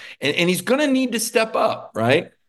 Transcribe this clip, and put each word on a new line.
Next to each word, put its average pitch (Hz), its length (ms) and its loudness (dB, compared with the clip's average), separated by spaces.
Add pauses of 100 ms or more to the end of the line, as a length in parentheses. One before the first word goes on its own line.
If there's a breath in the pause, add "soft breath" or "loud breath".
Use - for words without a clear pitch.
(200 loud breath)
and, 143 160 0
and 175 140 2
he's 180 100 0
gonna 285 280 2
need 262 240 0
to 233 80 -2
step 226 360 0
up, - 380 -2
right? 127 380 2 (160)